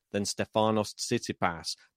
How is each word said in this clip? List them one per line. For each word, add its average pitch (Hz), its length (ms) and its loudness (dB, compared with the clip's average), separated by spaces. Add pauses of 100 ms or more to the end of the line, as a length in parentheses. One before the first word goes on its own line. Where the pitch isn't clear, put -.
(120)
than 104 120 0
Stefanos 107 720 2
Tsitsipas, - 800 -2 (220)